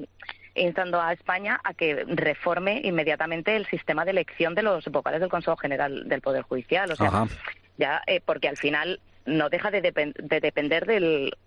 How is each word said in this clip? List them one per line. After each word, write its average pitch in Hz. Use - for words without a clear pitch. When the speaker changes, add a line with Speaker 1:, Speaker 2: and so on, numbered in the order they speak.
Speaker 1:
instando 175
a 165
España 196
a 190
que 151
reforme 175
inmediatamente 165
el 208
sistema 160
de 190
elección 170
de 214
los 190
vocales 147
del 180
Consejo 170
General 139
del 139
Poder 135
Judicial. 165
O 156
sea, 104
Speaker 2:
Ajá. 101
Speaker 1:
ya, 147
eh, -
porque 151
al 143
final 151
no 156
deja 175
de 196
depen-, 151
de 151
depender 156
del, 165